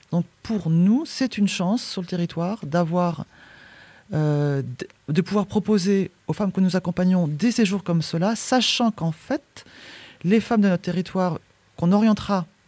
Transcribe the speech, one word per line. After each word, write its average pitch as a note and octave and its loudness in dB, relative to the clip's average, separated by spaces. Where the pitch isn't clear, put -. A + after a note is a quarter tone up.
Donc E3+ 0
pour F#3 -4
nous, G3 4
c'est - -4
une G3+ 2
chance G3 -2
sur - -8
le E3+ -8
territoire F3 -4
d'avoir, E3+ 0
euh, D3 0
d-, B2 -10
de D#3+ 0
pouvoir G3+ 0
proposer G3+ 0
aux D#3+ -2
femmes G3 -2
que F#3+ 0
nous F#3 2
accompagnons F3+ 2
des D3+ 0
séjours G3+ 0
comme E3+ 0
cela, F3 -2
sachant A#3+ 0
qu'en E3 -4
fait, - -8
les G3+ 4
femmes G#3+ 2
de G3+ 4
notre F3+ 0
territoire F3+ -2
qu'on E3+ 2
orientera G3+ 2